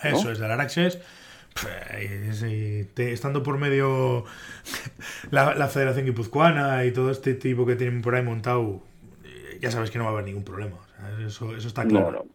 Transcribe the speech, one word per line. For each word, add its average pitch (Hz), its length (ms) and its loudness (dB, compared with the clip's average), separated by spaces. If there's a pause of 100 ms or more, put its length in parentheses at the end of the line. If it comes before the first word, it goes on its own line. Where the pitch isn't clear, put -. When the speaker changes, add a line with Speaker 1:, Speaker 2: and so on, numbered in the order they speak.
Speaker 1:
¿no? 147 80 2
Speaker 2:
Eso 131 220 2
es, 107 80 -4
el 110 100 0
Araxes. 170 460 2 (580)
Pf, - 120 -6 (640)
es, 107 140 -2
eh, 107 500 -2
te-, 120 180 0
estando 139 300 -2
por 139 160 0
medio 135 680 4 (480)
<laughs> - 580 -12
la, 139 240 6
la 143 140 2
Federación 131 380 2
Guipuzcoana 135 760 4
y 123 80 4
todo 131 180 2
este 131 240 0
tipo 127 320 2
que 123 100 4
tienen 120 260 0
por 120 120 2
ahí 127 80 4
montado, 113 580 0 (440)
eh, 64 360 -16
ya 123 100 -2
sabes 113 200 -2
que 120 80 -4
no 117 60 0
va 110 60 0
a - 40 0
haber 101 120 -2
ningún 98 180 -6
problema. 95 320 -8
O 87 100 -20 (300)
sea, 110 100 -6
eso, 113 300 -8
eso 113 120 -6
está 117 180 -2
claro. 98 380 4 (100)